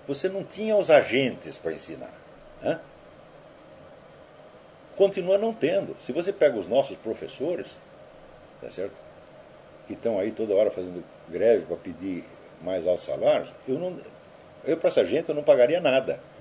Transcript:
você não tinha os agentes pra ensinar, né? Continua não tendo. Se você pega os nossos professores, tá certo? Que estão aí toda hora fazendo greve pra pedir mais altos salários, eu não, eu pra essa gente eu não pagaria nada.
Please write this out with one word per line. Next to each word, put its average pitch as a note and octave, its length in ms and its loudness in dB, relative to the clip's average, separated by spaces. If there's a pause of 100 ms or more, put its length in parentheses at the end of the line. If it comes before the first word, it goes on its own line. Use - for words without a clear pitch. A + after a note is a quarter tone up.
você C#3+ 220 -2
não F#3+ 140 -8
tinha G#3 340 -2
os E3 140 4
agentes A2+ 640 4
pra D#2+ 160 -6
ensinar, - 400 -12 (480)
né? D#3 180 -2 (2250)
Continua F#3+ 420 2
não A3 160 -2
tendo. F3+ 460 -2
Se - 120 -10
você E3+ 200 -4
pega C#3+ 260 2
os F2+ 100 -6
nossos G#2 300 0
professores, - 760 -8 (840)
tá A#1+ 80 -12
certo? - 300 -10 (880)
Que G#2 60 -10
estão G#2+ 260 -2
aí G#2 120 0
toda G#2 220 -2
hora G#2 160 6
fazendo F2+ 340 -8 (240)
greve F2+ 380 2
pra E2+ 120 -6
pedir F2+ 460 -8 (380)
mais F2 240 -4
altos F2 200 0
salários, A#2 440 0 (180)
eu C3+ 120 -2
não, F3+ 180 -6 (680)
eu D#3+ 120 0
pra E3+ 120 2
essa B2 140 4
gente C3 260 -2
eu D3+ 60 -2
não D3 80 -4
pagaria C#3 360 6
nada. C3+ 400 0 (220)